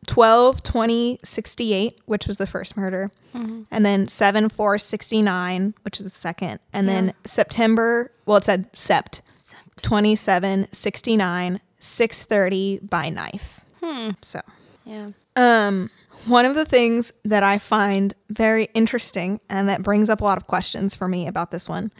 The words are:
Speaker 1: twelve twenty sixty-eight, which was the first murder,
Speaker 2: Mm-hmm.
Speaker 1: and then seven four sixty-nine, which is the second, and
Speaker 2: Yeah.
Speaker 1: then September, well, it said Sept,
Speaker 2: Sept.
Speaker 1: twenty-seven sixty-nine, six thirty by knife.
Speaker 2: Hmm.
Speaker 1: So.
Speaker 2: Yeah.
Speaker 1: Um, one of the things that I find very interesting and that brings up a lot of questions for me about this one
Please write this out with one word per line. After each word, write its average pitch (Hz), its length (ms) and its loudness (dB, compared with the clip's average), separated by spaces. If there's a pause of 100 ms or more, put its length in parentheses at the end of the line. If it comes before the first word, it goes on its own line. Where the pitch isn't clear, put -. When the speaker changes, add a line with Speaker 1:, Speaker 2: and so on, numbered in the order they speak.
Speaker 1:
twelve 240 560 6
twenty 233 600 0
sixty-eight, 220 840 -4
which 208 200 -2
was 226 120 -6
the 190 80 -2
first - 300 -10
murder, 190 340 -4 (240)
Speaker 2:
Mm-hmm. 226 360 -10
Speaker 1:
and 208 160 2
then 196 220 2
seven 214 400 2
four 208 300 0
sixty-nine, 196 1040 -2
which - 180 -8
is 185 40 -14
the 185 140 -14
second, 170 400 -8 (140)
and 196 140 0
Speaker 2:
Yeah. 190 80 2
Speaker 1:
then 185 200 0 (100)
September, 233 840 0 (160)
well, 208 120 6
it 196 60 0
said 196 280 0
Sept, - 500 0 (100)
Speaker 2:
Sept. - 220 -18 (280)
Speaker 1:
twenty-seven 196 920 2
sixty-nine, 185 880 -2 (180)
six - 460 0
thirty 196 580 0
by 165 280 -4
knife. - 500 -12 (220)
Speaker 2:
Hmm. 254 280 -8 (120)
Speaker 1:
So. - 180 -10 (440)
Speaker 2:
Yeah. 214 260 -14 (260)
Speaker 1:
Um, 214 540 2 (360)
one 240 200 6
of 277 100 0
the 311 80 0
things 240 480 2 (120)
that 208 180 2
I 196 160 2
find 196 560 0 (140)
very 220 360 2 (100)
interesting 214 760 -2
and 196 200 -2
that 196 140 -2
brings 208 280 2
up 214 100 2
a 214 40 -4
lot 196 140 2
of - 80 -14
questions 185 480 -4
for 185 140 -6
me 180 180 -2
about 175 260 -6
this 175 160 -6
one 185 320 -6